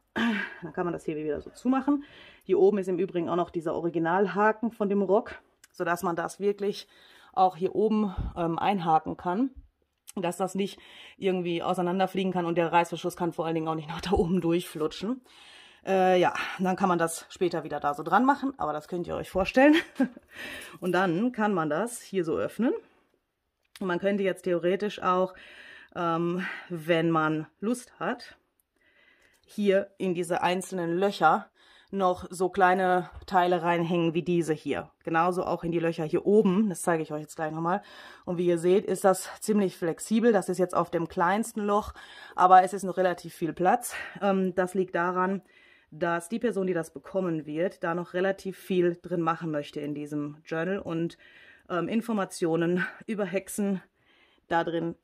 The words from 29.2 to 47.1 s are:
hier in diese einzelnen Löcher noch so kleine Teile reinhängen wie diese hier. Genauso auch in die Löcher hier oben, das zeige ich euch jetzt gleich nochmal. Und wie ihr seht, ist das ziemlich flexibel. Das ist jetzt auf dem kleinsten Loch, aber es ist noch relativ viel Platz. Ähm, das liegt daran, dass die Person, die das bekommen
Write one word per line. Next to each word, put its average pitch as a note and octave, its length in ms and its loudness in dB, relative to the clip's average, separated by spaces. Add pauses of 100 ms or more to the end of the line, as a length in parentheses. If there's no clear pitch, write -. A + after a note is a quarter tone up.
hier G3 520 2
in F#3 180 0
diese F3 260 -2
einzelnen F3+ 560 -2
Löcher G3 520 2 (420)
noch F#3 400 0
so F3+ 180 0
kleine F3+ 640 4 (160)
Teile F3+ 340 4
reinhängen E3+ 540 2
wie E3+ 80 0
diese E3 300 0
hier. C3 360 -4 (140)
Genauso E3+ 400 0
auch E3 200 -2
in E3+ 80 -4
die E3 80 0
Löcher E3 240 -2
hier D#3 220 -2
oben, G3+ 440 4
das E3 120 -6
zeige E3 220 0
ich D3+ 100 -8
euch D3+ 80 -6
jetzt D#3 140 -16
gleich D#3 160 -4
nochmal. E3+ 320 -2 (420)
Und F3+ 120 -4
wie F3 100 0
ihr F3 100 4
seht, F3+ 280 2
ist - 180 -4
das F#3+ 260 2 (100)
ziemlich G#3 380 0
flexibel. G#3+ 560 2
Das F#3 160 2
ist F3+ 80 -2
jetzt F3+ 180 0
auf E3 140 2
dem E3 180 -2
kleinsten G3 540 0
Loch, G#3 320 -2 (420)
aber F#3 280 10
es F#3+ 100 -2
ist G3 100 -6
noch F3+ 140 -4
relativ F3 380 -2
viel D#3 180 -4
Platz. G#3 400 0 (280)
Ähm, F#3+ 340 0
das F#3 180 0
liegt F#3 220 -2
daran, F#3 460 0 (500)
dass E3+ 380 -4
die A#3 100 -4
Person, G3 280 -2
die F#3 60 0
das E3 180 -2
bekommen E3 540 -4